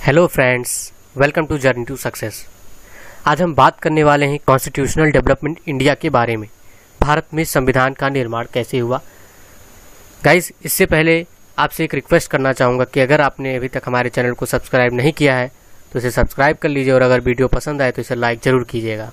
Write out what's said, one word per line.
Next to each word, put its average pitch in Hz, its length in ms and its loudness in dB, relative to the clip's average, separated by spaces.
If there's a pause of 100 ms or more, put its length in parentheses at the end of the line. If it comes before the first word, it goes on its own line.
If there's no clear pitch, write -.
Hello 160 200 4
friends, 127 420 0 (520)
welcome 151 300 0
to 147 140 -4
Journey 123 260 0
to 131 60 -10
Success। - 360 -8 (920)
आज 147 160 2
हम 175 120 0
बात 139 260 4
करने 156 240 0
वाले 147 220 4
हैं 143 220 -2
constitutional 143 640 0
development 139 560 0
India 139 260 0
के 160 160 -4
बारे 117 280 0
में, 107 100 -10 (540)
भारत 147 320 0
में 156 100 -2
संविधान 135 500 2
का 135 160 -2
निर्माण 120 440 -4
कैसे 123 260 -2
हुआ। 120 220 -2 (1200)
Guys, 165 260 2 (140)
इससे 185 200 0
पहले 165 400 2 (340)
आपसे 147 240 -2
एक 156 100 -4
request 156 380 0
करना 135 220 0
चाहूँगा 127 300 2
कि 131 160 -2
अगर 135 220 4
आपने 135 340 -2
अभी 127 120 -6
तक 131 180 -6
हमारे 123 240 0
channel 123 220 -2
को 123 140 -6
subscribe 123 480 0
नहीं 127 180 0
किया 143 240 2
है 127 160 -4 (420)
तो 139 60 -4
इसे 120 120 -4
subscribe 139 460 0
कर 160 120 -2
लीजिए 135 240 0
और 127 80 6
अगर 127 180 4
वीडियो 123 280 0
पसंद 139 340 -2
आए 127 100 0
तो 127 100 -8
इसे 123 140 -6
like 117 300 -2
ज़रूर 131 180 2
कीजिएगा। 110 500 -8